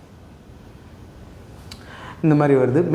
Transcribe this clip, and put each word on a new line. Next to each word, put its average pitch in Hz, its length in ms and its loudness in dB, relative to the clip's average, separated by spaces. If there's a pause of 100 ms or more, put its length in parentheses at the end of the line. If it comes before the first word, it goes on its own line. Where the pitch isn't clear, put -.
(2250)
இந்த 151 180 4
மாதிரி 139 220 4
வருது. 127 220 2 (120)